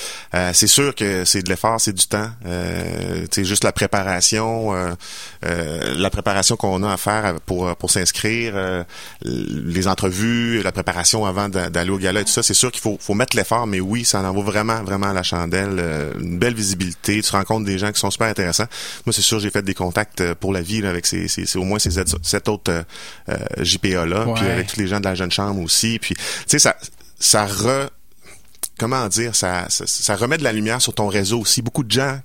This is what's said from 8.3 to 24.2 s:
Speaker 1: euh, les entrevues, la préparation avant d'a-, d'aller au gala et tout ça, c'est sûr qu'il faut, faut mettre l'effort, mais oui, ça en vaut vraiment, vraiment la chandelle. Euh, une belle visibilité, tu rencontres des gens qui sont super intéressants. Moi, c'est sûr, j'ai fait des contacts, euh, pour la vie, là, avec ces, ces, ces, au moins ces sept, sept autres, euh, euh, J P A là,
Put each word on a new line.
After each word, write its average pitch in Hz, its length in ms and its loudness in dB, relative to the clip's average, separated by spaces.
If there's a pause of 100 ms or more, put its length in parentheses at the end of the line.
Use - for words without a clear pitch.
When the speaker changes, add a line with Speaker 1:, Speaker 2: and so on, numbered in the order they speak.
Speaker 1:
euh, 92 260 -2 (400)
les 65 680 -2
entrevues, 110 720 0
la 92 100 0
préparation 92 540 2
avant 98 220 0
d'a-, 92 220 0
d'aller 87 200 0
au 98 80 0
gala 95 240 2
et - 20 -6
tout - 60 0
ça, 120 120 2
c'est 104 120 2
sûr 123 180 4
qu'il - 80 -6
faut, 107 180 0
faut - 160 -2
mettre 113 220 2
l'effort, 113 300 2
mais 98 140 0
oui, 110 240 0
ça 101 180 2
en 95 100 0
vaut 101 100 0
vraiment, 107 400 0
vraiment 98 300 0
la 92 100 2
chandelle. 90 560 0
Euh, 76 340 -2 (180)
une 87 80 -2
belle 120 160 2
visibilité, 98 680 -2
tu - 100 -2
rencontres 101 340 0
des 98 100 0
gens 104 140 -2
qui 104 80 -2
sont 98 120 0
super 113 180 0
intéressants. 95 360 0 (400)
Moi, 117 80 0
c'est 104 80 0
sûr, 110 200 2
j'ai 101 100 -2
fait 104 120 0
des 95 120 -2
contacts, 92 460 -2
euh, 87 160 2
pour 98 160 0
la 92 100 0
vie, 104 180 -4
là, 98 80 -2
avec 87 160 -2
ces, 87 220 -2
ces, 90 180 -4
ces, 92 140 -2
au 92 60 0
moins 104 160 0
ces - 100 2
sept, 90 180 0 (140)
sept - 260 0
autres, 104 220 0
euh, 85 120 0 (480)
euh, - 60 0 (220)
J 90 200 2
P 95 180 2
A 85 100 2
là, 101 220 0